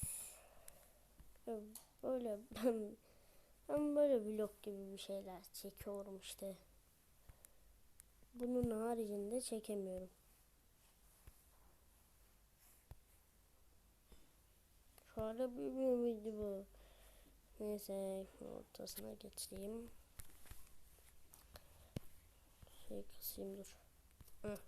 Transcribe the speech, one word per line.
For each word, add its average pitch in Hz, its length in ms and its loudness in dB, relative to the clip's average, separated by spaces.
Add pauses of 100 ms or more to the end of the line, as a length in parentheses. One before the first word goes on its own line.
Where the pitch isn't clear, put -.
(1500)
Ya 226 120 0 (420)
böyle 240 360 2 (120)
ben, 220 460 4 (720)
ben 294 280 6
böyle 277 280 10
vlog 214 380 2
gibi 196 300 -6
bir 196 60 -6
şeyler 196 440 -4 (100)
çekiyorum 196 680 -6
işte. 190 380 -6 (1800)
Bunun 247 360 6
haricinde 220 720 2
çekemiyorum. 196 680 -2 (4000)
Şöyle 233 420 0
büyümüyor 262 400 6
muydu 220 420 4
bu? 202 260 0 (960)
Neyse 196 680 0 (140)
ortasına - 760 -6
geçeyim. 208 760 -6 (3000)
Şey 202 160 -2 (140)
kısayım 196 400 -4
dur. - 180 -12 (640)
Heh. 208 260 -2